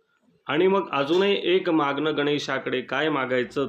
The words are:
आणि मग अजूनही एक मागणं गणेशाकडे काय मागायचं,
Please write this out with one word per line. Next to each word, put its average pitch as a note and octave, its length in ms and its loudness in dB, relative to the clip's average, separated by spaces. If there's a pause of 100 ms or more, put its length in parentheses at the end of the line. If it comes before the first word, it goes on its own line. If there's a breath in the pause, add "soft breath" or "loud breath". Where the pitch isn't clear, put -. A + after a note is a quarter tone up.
(460)
आणि D#3 200 2
मग F#3+ 240 2
अजूनही F3 520 2
एक F#3 260 2
मागणं D3+ 480 0
गणेशाकडे C3+ 640 -2
काय C#3+ 280 -2
मागायचं, C3 600 -2